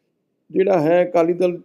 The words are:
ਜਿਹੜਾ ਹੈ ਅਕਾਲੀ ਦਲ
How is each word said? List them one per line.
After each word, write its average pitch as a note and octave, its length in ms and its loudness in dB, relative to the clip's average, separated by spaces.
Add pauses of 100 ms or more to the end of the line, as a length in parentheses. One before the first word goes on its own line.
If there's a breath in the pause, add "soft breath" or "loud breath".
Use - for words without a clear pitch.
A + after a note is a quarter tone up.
(500)
ਜਿਹੜਾ F#3 300 0
ਹੈ E3+ 240 2
ਅਕਾਲੀ F3 280 0
ਦਲ F3 320 -4